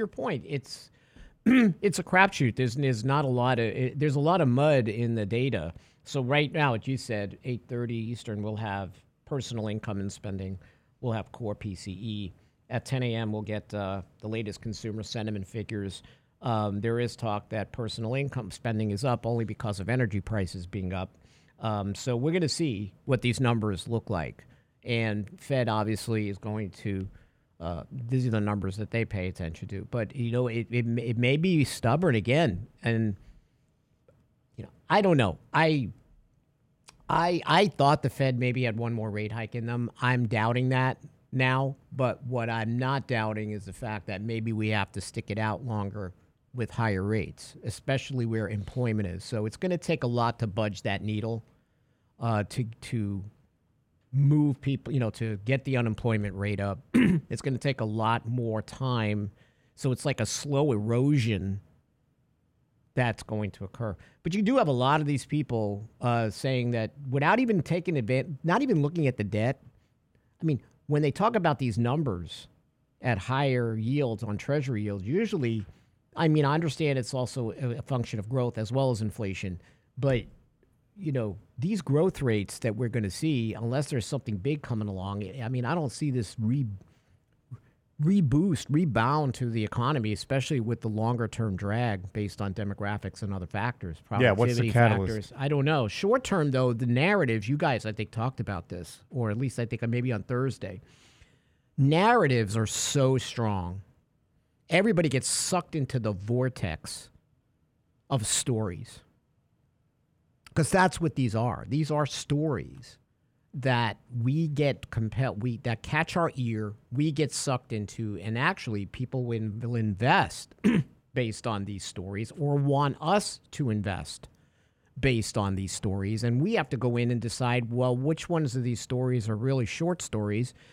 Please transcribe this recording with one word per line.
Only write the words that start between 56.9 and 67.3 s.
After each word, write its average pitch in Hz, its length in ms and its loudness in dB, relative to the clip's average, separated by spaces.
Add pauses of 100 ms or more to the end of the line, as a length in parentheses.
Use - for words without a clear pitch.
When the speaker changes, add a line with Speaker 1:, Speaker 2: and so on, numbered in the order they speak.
Speaker 1:
<clears throat> - 0 - (360)
It's 120 100 -4
gonna 131 160 -2
take 135 240 -2
a 113 60 -2
lot 110 420 0
more 113 320 -2
time. 107 680 -2 (460)
So 135 160 0
it's - 120 -4
like 131 160 0
a 107 60 0
slow 143 460 2
erosion 110 880 2 (1300)
that's 120 280 0
going 107 300 -4
to - 120 -12
occur. 104 320 -6 (260)
But 170 120 -2
you 214 80 2
do 247 160 4
have 202 100 4
a 143 40 4
lot 131 280 4
of 151 60 0
these 143 180 0
people, 110 640 -2 (140)
uh, 117 260 2
saying 123 440 -2
that 110 200 -2 (160)
without 147 320 4